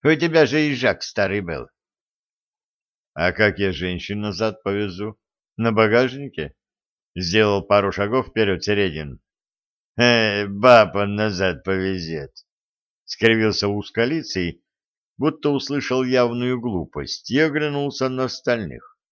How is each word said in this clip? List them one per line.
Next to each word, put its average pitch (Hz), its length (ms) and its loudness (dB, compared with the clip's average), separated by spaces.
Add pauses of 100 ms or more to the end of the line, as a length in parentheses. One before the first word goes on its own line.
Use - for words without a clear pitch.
«У 156 120 4
тебя 160 300 4
же 135 140 0
езжак 127 440 0
старый 101 380 -2
был». 80 260 -8 (1500)
«А 87 160 0
как 104 280 2
я 98 120 2
женщин 90 480 -6
назад 107 420 -4
повезу? 101 560 -6 (380)
На 113 160 0
багажнике?» — 117 840 0 (600)
сделал 98 480 2
пару 98 300 2
шагов 110 340 -2
вперёд 98 340 0
Середин. 78 600 -2 (760)
«Э, 110 500 2
баб 104 500 6
он 101 180 -2
назад 95 480 -2
повезёт», — 92 680 -4 (760)
скривился 110 640 0
Ускалицый, 104 920 -4 (560)
будто 151 340 0
услышал 131 520 -2
явную 123 560 0
глупость, 90 720 -6
и 131 80 2
оглянулся 143 680 -2
на 131 160 -4
остальных. 110 720 -6 (120)